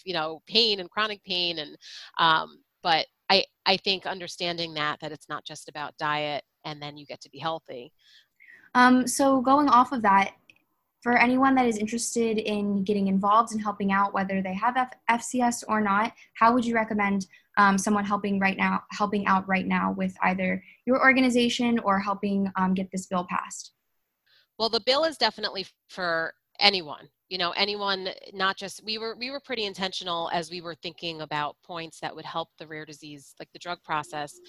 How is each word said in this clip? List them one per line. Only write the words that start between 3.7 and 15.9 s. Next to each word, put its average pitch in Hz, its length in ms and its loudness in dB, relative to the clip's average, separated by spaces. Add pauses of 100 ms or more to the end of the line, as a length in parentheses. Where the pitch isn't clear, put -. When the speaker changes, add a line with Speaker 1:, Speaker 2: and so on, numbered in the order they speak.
Speaker 1:
think 190 260 -4
understanding 170 680 -6
that, 151 260 -4
that 156 120 -10
it's - 160 -16
not 147 180 -10
just 151 240 -16
about 147 260 -12
diet 151 480 -4 (220)
and 147 160 -10
then 147 160 -14
you 147 80 -18
get 131 160 -16
to - 80 -20
be 135 80 -20
healthy. 156 560 -10 (800)
Speaker 2:
Um, 247 320 6
so 269 340 2
going 269 300 4
off 247 220 6
of 247 100 -2
that, 196 320 4 (680)
for 240 160 2
anyone 254 380 4
that 254 100 4
is 226 140 0
interested 226 580 -2
in 202 480 -2
getting 202 220 0
involved 202 460 4
and 214 100 -4
helping 202 280 -2
out, 202 220 2
whether 196 300 -2
they 185 100 -4
have 220 240 -2
F-, 254 160 -2 (160)
F 233 140 2
C - 180 -4
S 240 220 0
or 214 180 0
not, 208 320 0 (220)